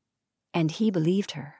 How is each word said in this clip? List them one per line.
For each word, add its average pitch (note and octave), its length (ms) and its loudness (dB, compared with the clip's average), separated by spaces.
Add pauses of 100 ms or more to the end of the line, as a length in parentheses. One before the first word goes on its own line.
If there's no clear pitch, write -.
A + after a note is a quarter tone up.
(540)
And D#3+ 180 2
he A3 200 0
believed F#3 400 0
her. C#3+ 280 -12